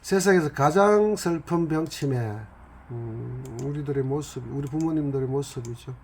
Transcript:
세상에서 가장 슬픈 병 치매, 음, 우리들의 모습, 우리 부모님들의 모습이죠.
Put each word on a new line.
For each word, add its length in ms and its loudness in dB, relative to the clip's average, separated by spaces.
세상에서 520 4
가장 600 6
슬픈 520 0
병 180 0
치매, 320 -2
음, 540 -8
우리들의 440 -2
모습, 360 -4
우리 160 -6
부모님들의 600 0
모습이죠. 640 -6